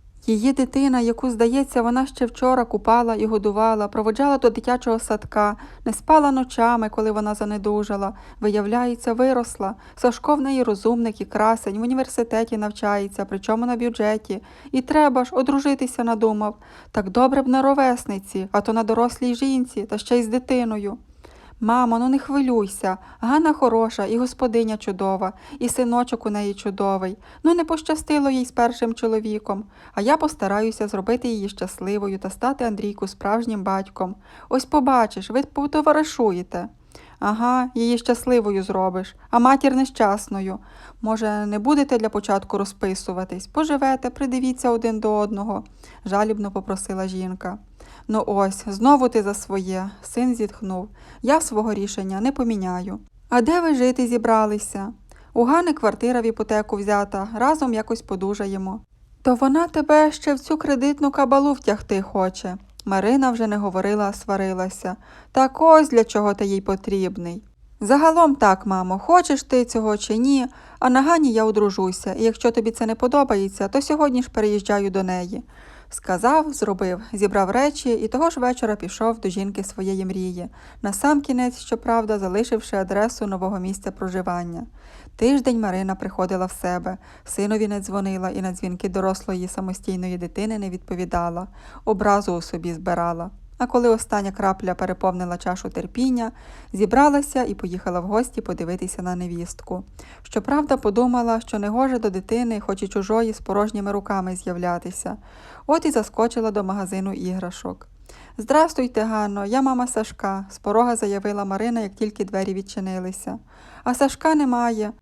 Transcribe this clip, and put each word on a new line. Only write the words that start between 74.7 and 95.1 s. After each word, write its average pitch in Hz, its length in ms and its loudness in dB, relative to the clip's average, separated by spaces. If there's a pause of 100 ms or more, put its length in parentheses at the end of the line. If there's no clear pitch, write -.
до 190 120 0
неї». 185 400 -6 (520)
Сказав, 269 580 2
зробив, 196 500 -2 (100)
зібрав 196 380 2
речі 269 400 0
і 220 180 0
того 320 220 2
ж 302 100 -4
вечора 247 360 0
пішов 226 440 -2
до - 80 -2
жінки 196 360 -4
своєї 190 400 -4
мрії, 185 440 -6 (340)
насамкінець, 247 760 0
щоправда, 226 600 -2
залишивши 208 580 -2
адресу 202 500 -2
нового 190 320 -4
місця 190 320 -8
проживання. 180 760 -6 (500)
Тиждень 247 440 2
Марина 190 340 -2
приходила 185 520 -4
в 185 60 -8
себе, 180 460 -6 (260)
синові 208 440 -2
не 202 120 -4
дзвонила 190 500 -4
і 190 120 -6
на 185 100 -4
дзвінки 180 360 -6
дорослої 190 600 -4
самостійної 185 720 -6
дитини 202 400 -6
не 196 120 -8
відповідала, 175 760 -4 (380)
образу 202 480 2
у 170 100 -4
собі 175 300 -8
збирала. 170 580 -4 (280)
А 247 80 -2
коли 240 220 2
остання 208 440 0
крапля 190 420 -2
переповнила 180 600 -4